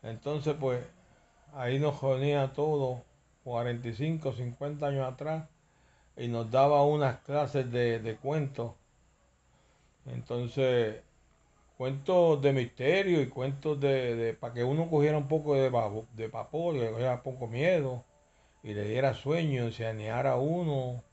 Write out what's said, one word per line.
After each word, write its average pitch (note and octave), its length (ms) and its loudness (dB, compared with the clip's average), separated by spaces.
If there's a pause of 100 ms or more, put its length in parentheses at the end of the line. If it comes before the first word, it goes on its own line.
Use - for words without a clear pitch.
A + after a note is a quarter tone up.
Entonces, C#3+ 580 -4
pues, B2 240 -2 (680)
ahí C3 240 -2
nos C#3+ 240 0
reunía C3+ 520 2
todo, C#3+ 500 -2 (400)
cuarenta A#2+ 460 -4
y A2+ 40 -6
cinco, D3+ 400 -4
cincuenta C#3 540 -6
años C3+ 200 0
atrás, D#3 400 -6 (720)
y A#2+ 100 -6
nos A#2 220 -2
daba C#3+ 340 6
unas C#3+ 360 2
clases C#3 520 -2
de, A#2+ 280 2
de A2 160 -6
cuentos. C#3 560 -4 (1400)
Entonces, A#2+ 960 0 (760)
cuentos C#3+ 640 4
de C#3 120 6
misterio D3+ 680 2
y B2+ 60 0
cuentos C#3 520 -4
de, C3+ 360 2
de, A2+ 180 0
pa' A#2+ 180 -8
que A#2+ 120 -2
uno D#3 260 0
cogiera D3+ 300 4
un C#3 80 -4
poco D3+ 260 2
de C3+ 160 4
babo-, A2 460 -2
de A2 120 -6
vapor, D#3+ 460 -4
que A#2 160 0
cogiera B2 320 -2
poco C3 240 -8
miedo, C3 580 0 (600)
y G#2+ 100 -8
le G#2 120 -4
diera B2+ 280 0
sueño, C#3 580 0
se A2+ 140 -6
aneara A2+ 520 -2
uno. C#3 760 -2